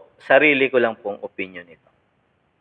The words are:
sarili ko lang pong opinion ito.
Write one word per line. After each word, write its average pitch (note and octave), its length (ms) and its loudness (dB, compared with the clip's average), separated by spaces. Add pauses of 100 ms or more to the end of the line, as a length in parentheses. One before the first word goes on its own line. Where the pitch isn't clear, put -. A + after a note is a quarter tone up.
(240)
sarili C#3 440 2
ko C3 120 -2
lang A2+ 200 0
pong G#2 240 -10
opinion F#2 400 -14
ito. E2+ 240 -20 (720)